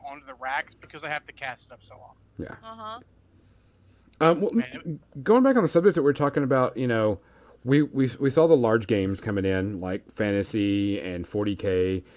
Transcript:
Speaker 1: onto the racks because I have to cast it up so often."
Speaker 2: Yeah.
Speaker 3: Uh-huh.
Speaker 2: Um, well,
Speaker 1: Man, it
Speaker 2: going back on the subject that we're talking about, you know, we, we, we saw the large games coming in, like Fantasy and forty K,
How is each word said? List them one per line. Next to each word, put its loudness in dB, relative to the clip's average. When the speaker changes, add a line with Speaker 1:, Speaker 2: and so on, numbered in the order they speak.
Speaker 1:
onto -16
the -16
racks -8
because -20
I -10
have -8
to -20
cast -14
it -20
up -20
so -20
often." -20
Speaker 2:
Yeah. -12
Speaker 3:
Uh-huh. -16
Speaker 2:
Um, 2
well, -2
Speaker 1:
Man, -6
it -14
Speaker 2:
going 6
back 4
on 2
the 2
subject 4
that 0
we're 4
talking 0
about, 2
you -2
know, 2
we, 4
we, 0
we 0
saw 4
the 8
large 2
games 0
coming -4
in, -2
like -8
Fantasy -2
and -8
forty -4
K, -2